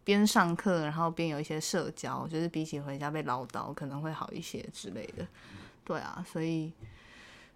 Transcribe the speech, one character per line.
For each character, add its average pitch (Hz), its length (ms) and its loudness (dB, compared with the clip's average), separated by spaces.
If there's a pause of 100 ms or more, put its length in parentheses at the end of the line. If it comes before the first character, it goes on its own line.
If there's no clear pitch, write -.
边 202 240 8
上 180 260 6
课， 170 300 4
然 151 80 0
后 165 180 2
边 165 200 0
有 147 100 -2
一 151 40 -2
些 156 180 -4
社 165 300 0
交， 131 360 -4
就 160 100 -2
是 170 120 2
比 156 160 0
起 147 160 -4
回 139 160 -4
家 143 120 -2
被 151 140 -2
唠 127 220 0
叨 - 280 -6
可 147 120 -6
能 139 160 -4
会 156 100 -2
好 - 220 -6
一 170 80 -6
些 - 320 -8
之 - 160 -10
类 104 260 -8
的。 - 100 -6 (600)
对 165 140 -2
啊， - 300 -8
所 165 120 -4
以 160 320 0 (840)